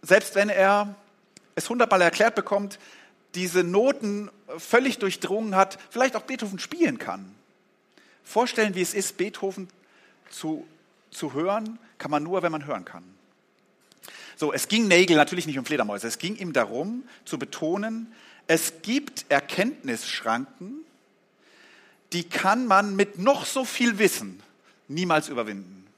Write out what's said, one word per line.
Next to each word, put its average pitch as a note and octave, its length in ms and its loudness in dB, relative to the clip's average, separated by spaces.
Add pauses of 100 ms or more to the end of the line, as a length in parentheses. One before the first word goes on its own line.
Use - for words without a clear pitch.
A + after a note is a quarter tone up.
selbst G#3 320 4
wenn G3+ 140 2
er G3+ 440 2 (600)
es - 140 -6
hundertmal A3+ 340 4
erklärt G#3 320 4
bekommt, G3+ 420 -4 (560)
diese F3+ 300 0
Noten G#3 680 0 (300)
völlig B3+ 400 2
durchdrungen G3+ 560 -2
hat, F#3+ 240 4 (100)
vielleicht C4 260 0
auch G#3+ 60 -2
Beethoven G3+ 380 -8
spielen D4 400 0
kann. F#2+ 340 -10 (880)
Vorstellen, A3 520 0
wie F3+ 60 -2
es F3 120 -2
ist, G3 240 -4
Beethoven F#3+ 520 -6 (600)
zu, - 380 -8 (420)
zu C#3+ 240 -8
hören G#3 460 -4 (180)
kann D3 140 -8
man D3 120 0
nur, F3 200 -4
wenn E3+ 80 0
man D3+ 140 -8
hören A2 200 -8
kann. F2 180 -18 (1300)
So, D3+ 180 -2
es C#3+ 140 -4
ging A3 200 2
Nagel F3 300 8
natürlich D#3+ 300 2
nicht C#3 100 -4
um B2 80 -6
Fledermäuse. A2 420 -2
Es A2+ 120 -8
ging F#3+ 160 -6
ihm F3+ 180 -10
darum, C#3 500 -2 (220)
zu C#3 140 -6
betonen, G3+ 760 -6 (340)
es - 340 0
gibt C#4 480 -6
Erkenntnisschranken, D3 1600 -4 (1300)
die F3 100 -4
kann G#3+ 420 0
man G3+ 300 4
mit G3 240 0
noch C4 260 2
so C4 200 -2
viel A#3 340 0
Wissen G2+ 420 0 (460)
niemals D#3+ 400 0
überwinden. G2 580 -8 (120)